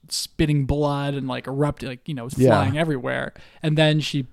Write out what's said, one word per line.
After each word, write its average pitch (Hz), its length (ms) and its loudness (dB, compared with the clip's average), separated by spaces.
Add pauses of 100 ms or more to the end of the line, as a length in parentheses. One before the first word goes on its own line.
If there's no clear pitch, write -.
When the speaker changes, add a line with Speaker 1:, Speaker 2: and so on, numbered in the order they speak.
(120)
Speaker 1:
spitting 147 540 0
blood 143 480 -2
and, 135 140 -6
like, 123 180 -8
erupting, 139 420 -2
like, 123 200 -12
you 156 60 -6
know, 120 220 -10
Speaker 2:
Yeah. 127 140 6
Speaker 1:
flying 104 280 4
everywhere. 131 540 -2 (300)
And 151 160 0
then 156 220 4
she 135 320 -4